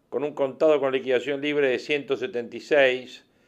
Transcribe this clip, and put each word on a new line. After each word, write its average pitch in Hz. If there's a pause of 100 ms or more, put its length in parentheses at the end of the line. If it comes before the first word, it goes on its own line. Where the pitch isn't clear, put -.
con 127
un 147
contado 143
con 135
liquidación 131
libre 147
de 123
ciento 139
setenta 120
y 110
seis, 127 (240)